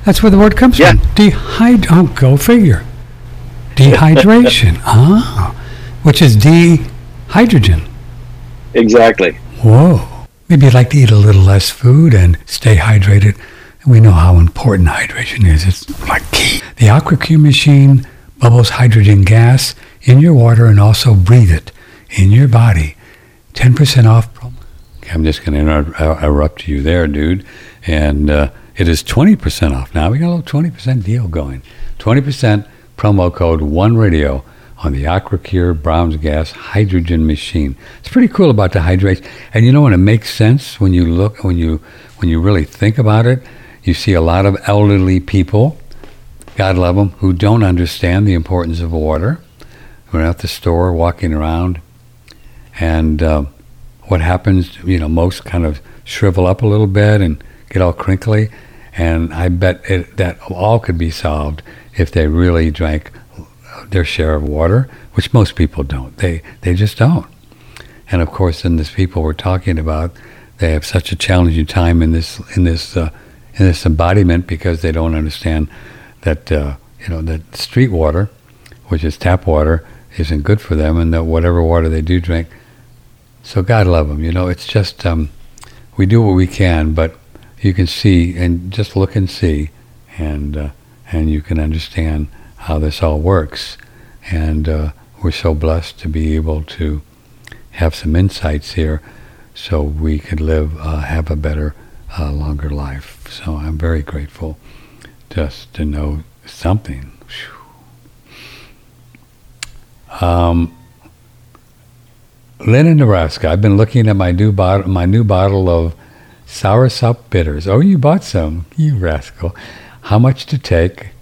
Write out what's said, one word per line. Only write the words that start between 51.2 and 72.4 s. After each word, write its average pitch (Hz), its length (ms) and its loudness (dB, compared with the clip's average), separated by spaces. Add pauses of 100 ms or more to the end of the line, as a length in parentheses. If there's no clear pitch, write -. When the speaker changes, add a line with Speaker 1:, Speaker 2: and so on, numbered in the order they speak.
Speaker 1:
around, 80 480 -4 (1000)
and, 80 440 -2
uh, 78 220 -2 (580)
what 90 180 -4
happens, 90 640 -2
you 90 140 -2
know, 78 100 -4
most 82 380 -2
kind 82 180 -4
of 76 160 -6 (240)
shrivel 92 420 -2
up 92 140 -2
a 117 60 -2
little 107 200 0
bit 104 360 0
and 80 200 -4 (280)
get 98 100 -4
all 87 140 0
crinkly. 107 560 -4 (440)
And 82 380 -4
I 90 160 -4
bet 90 400 -2
it, 92 300 -6
that 87 200 -6 (120)
all 101 280 -2
could 92 200 -6
be 82 120 -4
solved 76 520 -6 (340)
if 82 140 -2
they 80 160 -2
really 82 440 0
drank 78 400 -6 (800)
their 92 140 -2
share 78 300 -4
of 76 80 -4
water, 82 460 -2 (260)
which - 180 -4
most 110 220 0
people 78 280 -4
don't. 67 360 -10
They, 85 240 -6 (180)
they 87 140 -4
just 101 240 -2
don't. 143 280 0 (840)
And 92 100 -2
of 80 100 -4
course, 87 360 -4
in 85 100 0
this 78 140 -6
people 87 320 -4
we're 78 100 -4 (180)
talking 90 280 -4
about, 78 320 -6 (480)
they 80 140 -2
have 78 120 -4
such - 280 -6
a 87 40 -6
challenging 85 500 -2
time 85 360 0
in 80 100 0
this, 82 280 -6 (160)